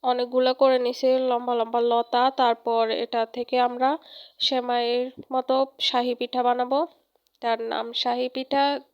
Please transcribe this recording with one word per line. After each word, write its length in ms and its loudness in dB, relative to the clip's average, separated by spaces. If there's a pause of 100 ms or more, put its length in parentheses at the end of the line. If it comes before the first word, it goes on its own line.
অনেকগুলো 500 0
করে 240 4
নিছি 300 0 (160)
লম্বা 300 -2
লম্বা 280 0
লতা। 480 2
তারপর 520 0 (120)
এটা 320 -2
থেকে 340 -6
আমরা 300 0 (480)
সেমাইয়ের 680 0 (240)
মতো 240 -2 (260)
শাহী 340 0
পিঠা 280 -4
বানাবো। 360 0 (640)
তার 200 0
নাম 300 -4
শাহী 360 -2
পিঠা। 360 0 (280)